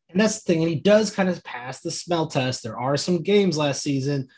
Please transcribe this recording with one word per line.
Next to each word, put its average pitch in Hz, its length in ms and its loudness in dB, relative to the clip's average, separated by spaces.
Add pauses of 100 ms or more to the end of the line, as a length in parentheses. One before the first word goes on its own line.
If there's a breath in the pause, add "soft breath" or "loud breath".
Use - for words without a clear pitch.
and 175 100 -2
that's 214 220 2
the 185 120 2
thing. 160 80 0
And 165 80 0
he 165 100 -2
does 208 320 4
kind 185 160 0
of 175 160 -4
pass 127 380 -12
the 165 100 -6
smell 165 360 -2
test. 131 360 -2
There 110 160 -10
are 131 160 0
some 170 260 0
games 190 360 2
last 143 240 -2
season 139 560 -2